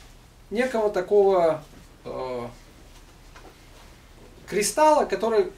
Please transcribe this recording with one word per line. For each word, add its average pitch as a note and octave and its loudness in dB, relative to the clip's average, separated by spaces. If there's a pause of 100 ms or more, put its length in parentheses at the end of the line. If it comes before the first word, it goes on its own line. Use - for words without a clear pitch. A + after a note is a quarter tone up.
(500)
некого A3+ -2
такого, F#3+ 2 (420)
э, B2+ -10 (2000)
кристалла, C#4 2
который G3+ 0